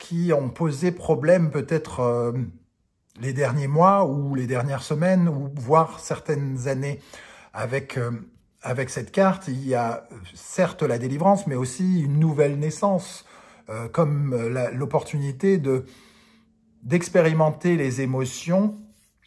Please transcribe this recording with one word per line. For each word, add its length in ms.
qui 320
ont 160
posé 420
problème 640
peut-être, 480
euh, 320
les 120
derniers 360
mois 360
ou 300
les 120
dernières 360
semaines 460
ou 260
voire 460
certaines 680
années 320
avec, 440
euh, 160
avec 280
cette 200
carte, 380
il 180
y 80
a, 380
euh, 40
certes 480
la 160
délivrance, 480
mais 80
aussi 460
une 180
nouvelle 400
naissance, 640
euh, 200
comme, 440
euh, 160
la, 220
l'opportunité 880
de, 260
d'expérimenter 960
les 240
émotions, 760